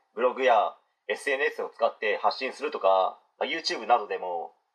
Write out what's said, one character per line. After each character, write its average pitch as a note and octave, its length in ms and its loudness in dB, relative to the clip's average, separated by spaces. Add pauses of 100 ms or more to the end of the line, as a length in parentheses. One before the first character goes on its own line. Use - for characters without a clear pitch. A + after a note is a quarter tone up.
(140)
ブ G#2+ 80 -6
ロ B2 120 2
グ B2 100 -4
や G#2+ 320 4 (320)
エ G#2 80 -2
ス - 160 -6
エ C3 60 0
ヌ D3 80 0
エ D#3 60 0
ス - 120 -8
を F#2 60 -8
使 - 180 0
っ - 100 -4
て G#2 240 -2
発 G#2 180 0
信 C3 120 -4
す - 100 -14
る D3 80 -4
と - 120 -6
か、 F#2+ 360 4 (220)
ま - 60 -2
あ、 B2+ 40 -6
YouTube D#3 380 -4
な F3 100 6
ど - 100 -4
で G2 100 -4
も F2+ 340 -6 (240)